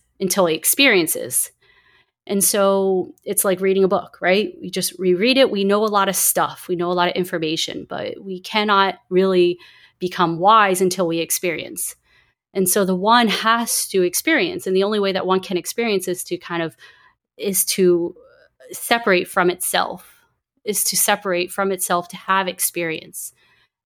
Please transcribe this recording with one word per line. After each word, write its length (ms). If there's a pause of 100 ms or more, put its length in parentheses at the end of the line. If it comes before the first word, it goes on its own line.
(200)
until 260
it 80
experiences. 960 (760)
And 160
so 720 (100)
it's 200
like 160
reading 240
a 40
book, 320
right? 400
We 100
just 280
reread 380
it. 140
We 140
know 200
a 20
lot 220
of 80
stuff. 520
We 80
know 140
a 40
lot 140
of 60
information, 760
but 340
we 180
cannot 560 (140)
really 480 (400)
become 400
wise 420
until 260
we 120
experience. 760 (600)
And 140
so 160
the 120
one 320
has 600
to 140
experience. 640
And 80
the 100
only 140
way 140
that 140
one 140
can 160
experience 520
is 160
to 140
kind 240
of, 140 (600)
is 300
to 500 (560)
separate 560
from 220
itself, 760 (400)
is 200
to 120
separate 560
from 180
itself 380
to 80
have 320
experience. 840 (520)